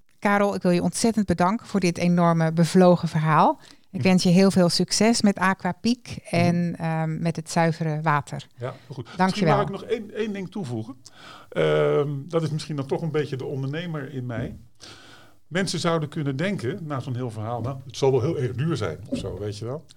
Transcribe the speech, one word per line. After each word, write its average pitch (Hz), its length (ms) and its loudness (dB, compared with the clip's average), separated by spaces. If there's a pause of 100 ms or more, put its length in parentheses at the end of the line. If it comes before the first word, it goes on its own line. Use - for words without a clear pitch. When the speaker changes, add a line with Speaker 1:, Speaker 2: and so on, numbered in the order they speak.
(180)
Speaker 1:
Karel, 202 360 2
ik 190 80 -6
wil 185 80 4
je 175 120 4
ontzettend 208 440 2
bedanken 180 400 0
voor 196 140 -2
dit 175 180 0
enorme 170 540 4
bevlogen 175 560 6
verhaal. 156 500 2 (320)
Ik 190 80 -10
Speaker 2:
Mhm. 123 100 -2
Speaker 1:
wens 185 140 4
je 190 60 4
heel 190 220 6
veel 180 180 4
succes 214 540 2
met 196 160 4
Aquapiek 190 800 -2 (120)
en, 175 400 2
Speaker 2:
Mhm. - 120 -10
Speaker 1:
ehm, 160 400 -2
met 165 140 -2
het 160 140 -10
zuivere 160 520 0
water. 147 440 -2 (100)
Speaker 2:
Ja, 127 180 -10 (180)
goed. 123 240 -12
Speaker 1:
Dank 185 180 2
je 202 100 0
wel. 151 120 4
Speaker 2:
Misschien - 0 -
mag - 60 2
ik - 80 -2
nog 196 120 -8
één, 220 320 -8
één 214 180 -4
ding 196 180 -8
toevoegen. 123 440 -8 (540)
Ehm, 147 600 0 (200)
dat 165 140 0
is 156 80 -2
misschien 156 260 -6
dan 135 100 -6
toch 170 160 -4
een 165 80 -4
beetje 143 260 -4
de 131 80 -8
ondernemer 151 680 -8
in 127 140 -8
mij. 117 300 -8 (960)
Mensen 180 260 -2
zouden 165 300 0
kunnen 139 280 -4
denken, 170 500 -4
na 143 140 -6
zo'n 127 140 -6
heel 123 160 -4
verhaal, 110 300 -6
"Nou, 131 160 -6 (100)
het - 100 -16
zal 135 140 4
wel 131 100 4
heel 156 180 0
erg 127 160 -2
duur 156 220 -2
zijn," 82 220 -4 (100)
of - 100 -6
zo, 92 200 -8
weet 104 200 -8
je 110 60 -10
wel. 135 200 -8 (120)